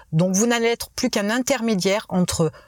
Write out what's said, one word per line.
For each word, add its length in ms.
Donc, 240
vous 100
n'allez 220
être 240
plus 180
qu'un 220
intermédiaire 800
entre 420